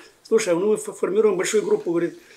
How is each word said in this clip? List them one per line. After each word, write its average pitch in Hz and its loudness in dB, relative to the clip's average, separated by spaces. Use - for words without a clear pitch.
«Слушай, 220 0
а 165 2
ну 190 0
мы 214 2
фо-, - -10
формируем 196 0
большую 180 0
группу», 202 0
говорит, 170 -2